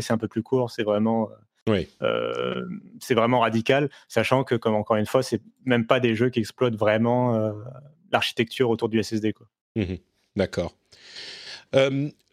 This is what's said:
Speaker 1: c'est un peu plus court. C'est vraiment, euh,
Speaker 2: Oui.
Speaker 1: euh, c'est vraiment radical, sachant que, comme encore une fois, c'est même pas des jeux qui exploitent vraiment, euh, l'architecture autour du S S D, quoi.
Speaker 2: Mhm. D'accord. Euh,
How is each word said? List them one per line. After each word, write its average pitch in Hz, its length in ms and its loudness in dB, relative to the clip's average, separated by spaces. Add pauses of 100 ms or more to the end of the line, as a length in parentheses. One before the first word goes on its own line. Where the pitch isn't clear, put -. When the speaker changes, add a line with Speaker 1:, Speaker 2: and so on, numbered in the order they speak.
Speaker 1:
c'est - 100 -4
un 117 60 2
peu 110 100 -4
plus 110 140 -4
court. 123 300 -2
C'est 117 120 -6
vraiment, 107 460 0 (400)
euh, - 20 4
Speaker 2:
Oui. 95 160 0 (140)
Speaker 1:
euh, 60 640 -2 (340)
c'est - 160 -2
vraiment 117 260 4
radical, 117 480 2 (180)
sachant 127 360 2
que, 127 120 -2
comme 110 200 0
encore 107 220 0
une 107 80 0
fois, 131 160 2
c'est 117 200 -2 (240)
même 120 200 2
pas 131 140 4
des 117 160 2
jeux 123 160 2
qui 123 80 -2
exploitent 113 360 0
vraiment, 117 600 2
euh, 107 160 0 (600)
l'architecture 120 600 0
autour 113 180 0
du 110 100 0
S 107 140 -4
S 107 80 -2
D, 107 120 -2
quoi. - 140 -20 (280)
Speaker 2:
Mhm. 92 220 -2 (380)
D'accord. 90 380 -2 (1000)
Euh, 139 340 2 (240)